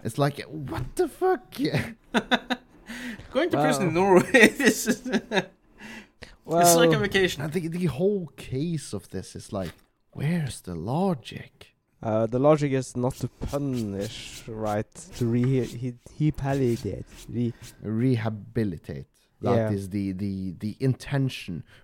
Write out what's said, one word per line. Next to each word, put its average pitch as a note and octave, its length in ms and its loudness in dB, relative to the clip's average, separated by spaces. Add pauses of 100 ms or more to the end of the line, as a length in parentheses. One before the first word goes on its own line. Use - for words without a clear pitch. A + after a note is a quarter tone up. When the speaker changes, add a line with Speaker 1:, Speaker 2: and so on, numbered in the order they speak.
Speaker 1:
It's - 140 -6
like, C#3+ 240 0
what - 540 -8
the F4+ 120 2
fuck? F#4 340 0 (120)
<laughs> - 40 -12
Yeah. C#3+ 320 0 (1400)
Speaker 2:
Going D#4+ 180 0
to C#3+ 100 2
prison E3 280 2
in D#3+ 60 0
Speaker 3:
Wow. F3 60 4
Speaker 2:
Norway, G3 480 8
<laughs> - 100 0
this C4 280 4
is, - 200 -2
it's B3+ 140 0 (100)
like - 1600 2
a - 20 8
Speaker 3:
Well, D#3 100 4
Speaker 2:
vacation. G3 420 2
Speaker 1:
I D#3 60 -4
think D#3+ 240 -4
the F3 140 -2
whole F3+ 500 0
case D3+ 580 -4
of - 160 -10
this F#2 260 -10
is - 160 -14
like, F#2 200 -6 (400)
where's D3+ 500 -4
the F2 120 -10
logic? C3+ 1000 -6 (280)
Speaker 3:
Uh, A2+ 240 2
the A#2+ 120 -2
logic C#3+ 340 4
is C3 240 -2
not B2 200 -2
to B2+ 120 -6
punish, A2 1200 -6
right? A2 440 -2 (260)
To A#2+ 100 0
re-, B2 380 2
he, B2 300 -8 (200)
he D3+ 160 2
palliated. C3 760 -2 (240)
Re- A#2+ 240 -2 (300)
Speaker 1:
Rehabilitate. A2 1200 -2 (340)
That A#2 160 0
Speaker 3:
Yeah. A2 140 0
Speaker 1:
is G2 200 -4
the, G2 220 -2
the, F#2+ 460 -4
the G#2+ 200 -6
intention. C3 880 -4 (200)